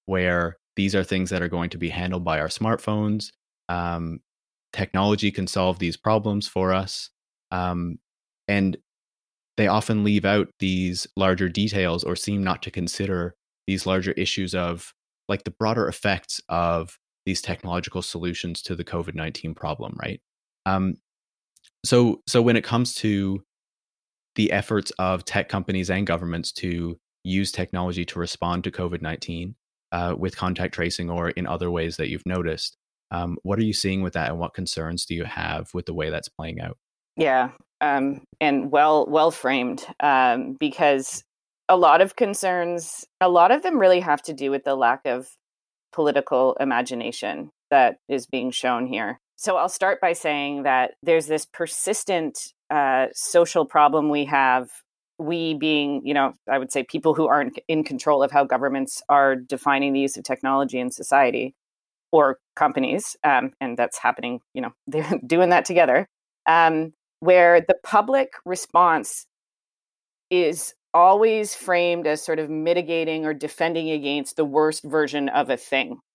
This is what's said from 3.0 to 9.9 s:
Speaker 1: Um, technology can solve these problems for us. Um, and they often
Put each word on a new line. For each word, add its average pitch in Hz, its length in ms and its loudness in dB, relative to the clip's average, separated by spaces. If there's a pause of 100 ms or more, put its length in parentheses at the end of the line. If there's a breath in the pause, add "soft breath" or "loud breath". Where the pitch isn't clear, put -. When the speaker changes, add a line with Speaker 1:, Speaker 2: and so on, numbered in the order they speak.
Speaker 1:
Um, 85 520 -6 (520)
technology 101 580 0
can 95 160 -4
solve 92 320 0
these 85 180 -4
problems 107 520 -2
for 92 240 0
us. 95 380 -4 (400)
Um, 87 480 -4 (500)
and 98 300 2 (800)
they 107 80 4
often 107 360 2